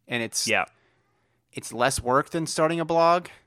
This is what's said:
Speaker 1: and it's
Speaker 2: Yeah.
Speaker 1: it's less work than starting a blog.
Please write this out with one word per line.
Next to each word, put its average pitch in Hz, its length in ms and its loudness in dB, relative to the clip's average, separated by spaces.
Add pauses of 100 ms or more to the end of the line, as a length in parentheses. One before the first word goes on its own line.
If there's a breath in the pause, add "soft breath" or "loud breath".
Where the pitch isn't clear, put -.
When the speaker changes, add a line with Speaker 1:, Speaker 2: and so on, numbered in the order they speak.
Speaker 1:
and 120 160 -4
it's - 260 -6
Speaker 2:
Yeah. 101 160 2 (880)
Speaker 1:
it's - 200 -14
less 120 280 0
work 123 300 0
than 160 160 -4
starting 165 340 0
a 160 60 -4
blog. 165 420 2 (180)